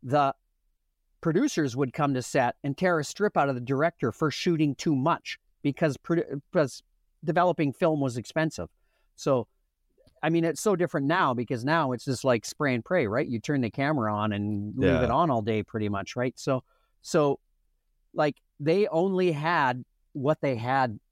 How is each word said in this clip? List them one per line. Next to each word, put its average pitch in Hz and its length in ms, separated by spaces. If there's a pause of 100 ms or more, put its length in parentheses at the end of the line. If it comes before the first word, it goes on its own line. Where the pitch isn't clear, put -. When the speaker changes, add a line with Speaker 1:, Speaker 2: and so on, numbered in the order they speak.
Speaker 1:
the 135 320 (840)
producers 165 560
would 135 160
come 143 220
to 127 80
set 123 400
and 143 140
tear 180 220
a 147 60
strip - 320
out 147 120
of 135 60
the 123 60
director 135 520
for 156 180
shooting 151 440
too 160 200
much 139 440 (240)
because 143 340
produ-, 165 440 (120)
because 156 300 (420)
developing 165 480
film 156 280
was 127 160
expensive. - 520 (480)
So, 131 320 (760)
I 160 80
mean, 165 140
it's 165 160
so 208 160
different 160 300
now 156 280
because 120 300
now 147 280
it's 120 120
just, 131 200
like, 123 200
spray 139 300
and 117 100
pray, 175 220
right? 117 200
You 113 140
turn 143 200
the 117 100
camera 135 440
on 104 180
and 104 440
leave 98 140
Speaker 2:
Yeah. 80 140
Speaker 1:
it - 60
on 156 200
all 117 120
day 107 200
pretty 107 260
much, 98 280
right? 127 220
So, 131 240 (400)
so, 147 380 (720)
like, 151 220 (240)
they 165 280
only 180 440
had 147 520 (280)
what 147 280
they 135 160
had 120 420 (140)